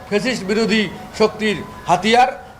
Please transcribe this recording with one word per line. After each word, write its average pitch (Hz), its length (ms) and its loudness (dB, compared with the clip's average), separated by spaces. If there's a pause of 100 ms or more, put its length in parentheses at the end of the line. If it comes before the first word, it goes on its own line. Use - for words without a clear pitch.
ফ্যাসিস্ট 202 360 0
বিরোধী 208 440 2 (300)
শক্তির 214 380 2 (300)
হাতিয়ার। 220 600 2 (120)